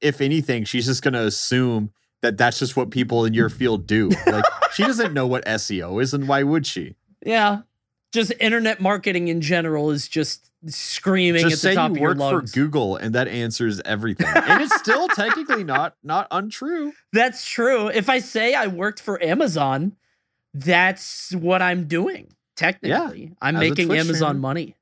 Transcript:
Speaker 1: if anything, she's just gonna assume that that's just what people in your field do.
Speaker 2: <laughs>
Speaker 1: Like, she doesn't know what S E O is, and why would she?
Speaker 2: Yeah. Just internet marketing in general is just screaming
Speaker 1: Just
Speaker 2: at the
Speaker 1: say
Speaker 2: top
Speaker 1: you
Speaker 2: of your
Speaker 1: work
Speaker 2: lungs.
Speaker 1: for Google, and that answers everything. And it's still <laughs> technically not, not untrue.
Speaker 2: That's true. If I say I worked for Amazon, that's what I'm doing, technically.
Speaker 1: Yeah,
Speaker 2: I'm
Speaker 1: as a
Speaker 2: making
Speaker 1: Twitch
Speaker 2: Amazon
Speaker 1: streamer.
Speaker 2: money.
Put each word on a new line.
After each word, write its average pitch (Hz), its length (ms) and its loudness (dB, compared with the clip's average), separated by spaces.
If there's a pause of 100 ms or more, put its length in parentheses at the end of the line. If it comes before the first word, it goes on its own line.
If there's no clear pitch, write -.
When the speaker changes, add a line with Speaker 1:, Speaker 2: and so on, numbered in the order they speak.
Speaker 1:
if 143 200 0
anything, 139 440 0
she's 120 220 -2
just 127 160 -2
gonna 123 200 0
assume 113 720 0 (300)
that 110 160 2
that's 120 200 2
just 127 180 -2
what 127 140 0
people 120 360 0
in 110 80 0
your 113 160 4
field 110 360 -2
do. 107 320 2
Speaker 2:
<laughs> - 80 0
Speaker 1:
Like, 104 180 2 (280)
she - 120 0
doesn't 226 280 0
know 135 140 0
what 127 200 -2
S 110 240 -4
E 92 120 -4
O 90 160 -4
is, 131 160 0
and 139 120 -2
why 139 160 2
would 151 240 2
she? - 300 -8 (280)
Speaker 2:
Yeah. 208 360 2 (500)
Just 226 300 0
internet 220 400 2
marketing 190 480 0
in 165 140 -2
general 156 480 0
is 143 180 -2
just - 420 -4 (160)
screaming 175 760 0
Speaker 1:
Just 160 200 4
Speaker 2:
at 190 60 4
the 190 40 4
Speaker 1:
say - 20 4
Speaker 2:
top 175 160 2
Speaker 1:
you 165 60 0
Speaker 2:
of 139 40 0
your 151 120 4
Speaker 1:
work 143 60 -2
Speaker 2:
lungs. 139 340 0
Speaker 1:
for 127 60 -2
Google, 139 380 0
and 110 180 -4
that 123 140 2
answers 113 560 -2
everything. 107 500 -2
And 330 280 4
it's 294 140 0
still 339 320 0
<laughs> 427 60 2
technically 254 480 -2
not, 147 400 -2
not 170 280 -2
untrue. 285 640 -6 (180)
Speaker 2:
That's 233 320 2
true. 233 440 2
If 208 200 -2
I 262 120 4
say 233 340 0
I 247 120 0
worked 190 360 -4
for 196 200 -4
Amazon, 160 720 0 (600)
that's 180 800 0
what 180 260 2
I'm 180 260 0
doing, 180 460 -4 (240)
technically. 190 680 -2
Speaker 1:
Yeah, 160 40 -16 (140)
Speaker 2:
I'm 147 140 0
Speaker 1:
as 160 40 0
a 156 80 2
Speaker 2:
making 170 200 0
Speaker 1:
Twitch 156 120 2
Speaker 2:
Amazon 165 160 0 (140)
Speaker 1:
streamer. 139 100 -2
Speaker 2:
money. 135 420 -6